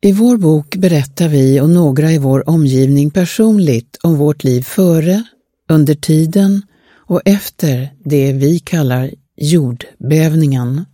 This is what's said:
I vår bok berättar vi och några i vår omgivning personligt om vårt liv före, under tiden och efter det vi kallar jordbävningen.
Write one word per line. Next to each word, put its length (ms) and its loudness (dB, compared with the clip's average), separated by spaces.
I 120 4
vår 240 2
bok 400 0
berättar 520 0
vi 320 2
och 100 2
några 420 2
i 60 0
vår 300 -2
omgivning 640 0
personligt 920 0
om 140 0
vårt 280 -2
liv 180 0
före, 600 0
under 260 2
tiden 680 0
och 320 -6
efter 720 -2
det 280 0
vi 260 0
kallar 520 -4
jordbävningen. 1600 -2